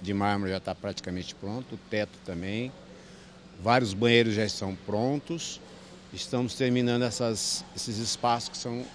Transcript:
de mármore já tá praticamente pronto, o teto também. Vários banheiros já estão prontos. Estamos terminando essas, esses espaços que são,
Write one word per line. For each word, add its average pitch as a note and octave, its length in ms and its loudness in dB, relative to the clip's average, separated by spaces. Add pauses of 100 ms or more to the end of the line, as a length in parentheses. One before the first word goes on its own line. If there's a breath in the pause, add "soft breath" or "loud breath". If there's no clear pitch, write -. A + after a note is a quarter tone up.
de G2 120 -4
mármore G2+ 380 2
já F#2+ 80 -2
tá F#2 160 -4
praticamente - 600 -6
pronto, A2+ 400 -8
o - 20 -12 (120)
teto G#2 220 -2 (140)
também. G2 440 -4 (920 loud breath)
Vários A2+ 320 4
banheiros A#2 400 8
já G#2+ 100 2
estão G2 320 -2 (100)
prontos. C#3 760 -2 (500 loud breath)
Estamos B2 440 -2
terminando B2 480 4
essas, A2+ 600 0 (100)
esses A2 240 -4
espaços A#2 520 0
que - 80 -12
são, B2 380 -6